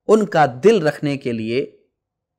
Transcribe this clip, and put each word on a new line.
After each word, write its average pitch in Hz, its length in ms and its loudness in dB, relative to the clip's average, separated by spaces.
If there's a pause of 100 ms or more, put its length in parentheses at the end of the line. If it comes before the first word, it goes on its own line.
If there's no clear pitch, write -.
उनका 190 380 2
दिल 160 360 2
रखने 143 340 -4
के 127 160 -8
लिए 113 560 -6 (500)